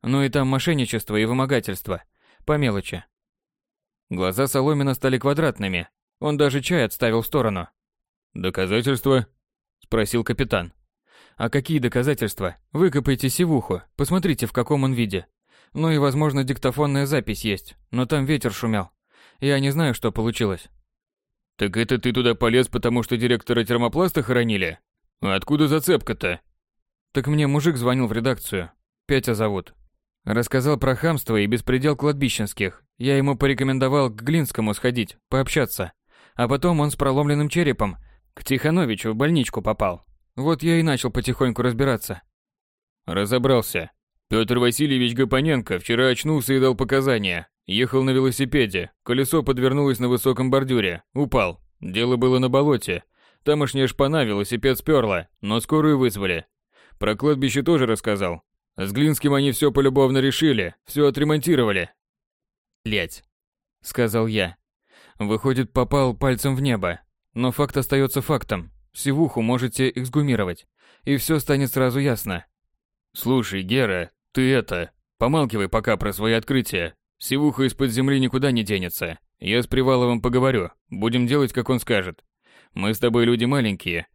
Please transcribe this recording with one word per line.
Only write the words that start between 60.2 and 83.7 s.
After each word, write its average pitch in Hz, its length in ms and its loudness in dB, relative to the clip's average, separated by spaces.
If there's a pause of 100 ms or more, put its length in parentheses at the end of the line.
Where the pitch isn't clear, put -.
все 147 220 0
отремонтировали". 139 840 2 (960)
"Блядь", 101 380 -4 (600)
сказал 113 440 0
я. 104 300 -2 (640)
"Выходит, 110 520 0
попал 131 400 2
пальцем 131 440 -2
в 131 40 -4
небо. 95 400 -2 (340)
Но 123 180 -2
факт - 240 -2
остается 139 440 0
фактом. 113 520 -4 (200)
Сивуху 139 500 0
можете 123 480 0
эксгумировать. 123 760 -2 (380)
И 139 140 0
все 156 200 0
станет 139 320 0
сразу 131 300 0
ясно". 110 460 -4 (640)
"Слушай, 110 500 -2
Гера, 95 480 -2 (220)
ты 131 180 2
это, 95 400 -2 (280)
помалкивай 117 500 0
пока 110 280 0
про 101 160 -2
свои 107 200 0
открытия. 110 640 -2 (260)
Сивуха 139 420 0
из-под 131 260 0
земли 131 280 0
никуда 131 320 0
не 117 140 0
денется. 92 540 -4 (220)
Я 113 220 0
с 117 40 -4
Приваловым 123 560 2
поговорю. 123 480 0 (180)
Будем 117 380 0
делать, 135 260 2
как 123 160 -4
он 127 100 2
скажет. 95 460 -2 (480)
Мы 98 220 -2
с 101 40 -10
тобой 120 280 4
люди 120 180 4
маленькие. 107 720 -2